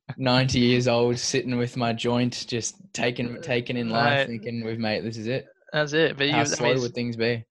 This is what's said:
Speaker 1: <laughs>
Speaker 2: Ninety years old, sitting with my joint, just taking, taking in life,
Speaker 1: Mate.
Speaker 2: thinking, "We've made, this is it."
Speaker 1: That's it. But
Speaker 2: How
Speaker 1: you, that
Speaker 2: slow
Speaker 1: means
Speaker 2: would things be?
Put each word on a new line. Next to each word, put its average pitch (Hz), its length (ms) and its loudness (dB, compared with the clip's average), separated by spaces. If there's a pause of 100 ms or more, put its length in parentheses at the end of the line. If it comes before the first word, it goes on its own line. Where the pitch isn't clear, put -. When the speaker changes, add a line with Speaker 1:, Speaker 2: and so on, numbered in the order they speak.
Speaker 1:
<laughs> - 120 -14
Speaker 2:
Ninety 131 420 2
years 123 280 4
old, 120 300 4
sitting 127 400 -2
with 120 200 -4
my 117 160 0
joint, 120 540 0
just 117 280 -4 (180)
taking, 123 480 -2
taking 123 360 -2
in 117 120 -2
life, 120 300 2
Speaker 1:
Mate. 135 80 0
Speaker 2:
thinking, 117 360 -6
"We've 113 160 -4
made, 107 240 0
this 113 140 -6
is 110 100 -6
it." 127 200 -4 (260)
Speaker 1:
That's 151 200 0
it. 156 240 2
But 143 120 2
Speaker 2:
How 143 100 2
Speaker 1:
you, 117 60 4
that - 120 -2
Speaker 2:
slow 120 120 2
Speaker 1:
means 131 120 2
Speaker 2:
would 120 120 -4
things 120 240 -4
be? 113 340 0